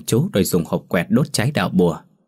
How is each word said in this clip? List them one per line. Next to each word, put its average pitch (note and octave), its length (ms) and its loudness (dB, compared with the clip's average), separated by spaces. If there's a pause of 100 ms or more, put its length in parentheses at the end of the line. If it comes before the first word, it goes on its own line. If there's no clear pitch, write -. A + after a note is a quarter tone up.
chú - 280 0
rồi G2 100 4
dùng E2+ 220 0
hộp - 220 -6
quẹt E2+ 220 -2
đốt B2 240 0
cháy A2+ 180 -2
đạo G2 180 -2
bùa. F2 300 2 (280)